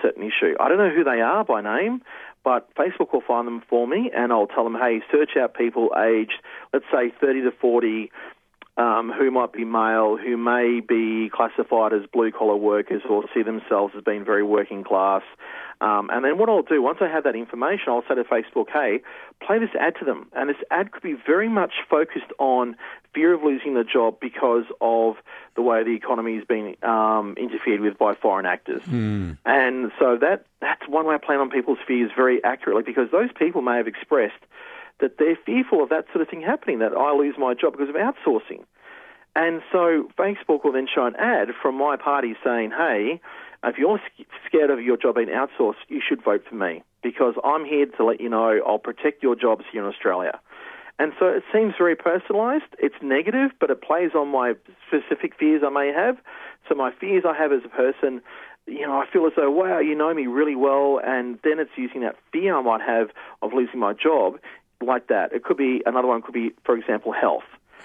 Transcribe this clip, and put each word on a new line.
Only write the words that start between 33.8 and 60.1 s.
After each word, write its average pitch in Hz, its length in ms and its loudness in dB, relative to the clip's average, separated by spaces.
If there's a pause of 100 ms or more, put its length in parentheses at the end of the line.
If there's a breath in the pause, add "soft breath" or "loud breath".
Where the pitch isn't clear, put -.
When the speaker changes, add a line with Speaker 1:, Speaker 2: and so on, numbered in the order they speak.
Speaker 1:
expressed 113 540 -2 (580 loud breath)
that 131 180 -2
they're 160 260 2
fearful 226 380 2
of 127 80 0
that 160 220 -2
sort 170 100 0
of 151 60 -6
thing 165 120 -12
happening, 185 380 -4
that 110 180 0
I 143 160 2
lose 143 240 2
my 131 160 0
job 143 200 0
because 139 160 -4
of 147 80 -6
outsourcing. 175 640 -2 (720 loud breath)
And 165 260 0 (120)
so 170 440 2
Facebook 180 460 0
will 143 100 2
then 131 200 -2
show 131 120 2
an 120 120 -2
ad 180 320 0 (120)
from 131 160 0
my 139 200 0
party 131 480 -2
saying, 117 260 0
"Hey, 139 500 -2 (440 loud breath)
if 120 140 -2
you're 196 200 2
sc-, - 280 -20 (200)
scared 151 240 4
of 131 120 0
your 120 140 2
job 117 200 2
being 113 120 0
outsourced, 127 600 -2
you 147 180 -6
should 135 160 -2
vote 104 260 2
for 120 60 -14
me, 90 280 -4 (200)
because 120 400 0
I'm 151 220 0
here 143 220 2
to 139 180 0
let 117 160 2
you 120 80 -6
know 113 360 2
I'll 107 140 2
protect - 440 -6
your 123 120 2
jobs 117 380 0
here 110 100 -6
in 101 60 -6
Australia." 92 500 -2 (640 loud breath)
And 151 180 0
so 185 80 4
it 185 160 2 (100)
seems 214 240 2
very 175 200 2
personalised. 214 800 -2
It's - 240 0
negative, 185 560 0
but - 120 2
it - 120 -4
plays 165 320 0
on 147 140 0
my 127 260 0 (320)
specific - 480 -2
fears 156 320 2
I 139 40 0
may 143 220 0
have. 226 260 0 (500 loud breath)
So 156 80 0
my 127 160 0
fears 185 340 0
I 160 80 0
have 151 160 0
as 127 140 0
a 120 40 -16
person, 131 540 -2 (460 loud breath)
you 143 180 -8
know, 139 140 -2
I 160 120 -4
feel 170 140 4
as 156 80 2
though, 143 160 2
"Wow, 180 300 2
you 151 160 0
know 156 180 0